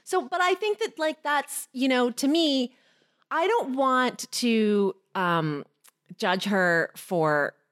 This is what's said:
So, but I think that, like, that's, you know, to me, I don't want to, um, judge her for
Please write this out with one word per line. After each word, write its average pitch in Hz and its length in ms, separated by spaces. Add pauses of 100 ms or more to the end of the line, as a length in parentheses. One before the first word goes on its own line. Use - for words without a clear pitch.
So, 370 240
but - 140
I 359 140
think 415 240
that, - 200
like, 311 240
that's, 285 500
you 262 140
know, 247 240
to 269 160
me, 277 480 (560)
I 330 160
don't 403 280
want 254 580
to, 208 600 (200)
um, 165 500 (520)
judge 190 280
her 180 500
for 151 580 (180)